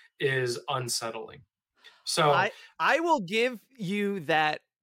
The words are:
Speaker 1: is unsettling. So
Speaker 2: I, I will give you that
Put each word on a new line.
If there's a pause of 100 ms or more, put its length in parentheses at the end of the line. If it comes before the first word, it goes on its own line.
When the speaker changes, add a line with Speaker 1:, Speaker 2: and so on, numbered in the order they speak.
(200)
Speaker 1:
is (100)
unsettling. (640)
So
Speaker 2:
I, (280)
I
will
give (180)
you
that (220)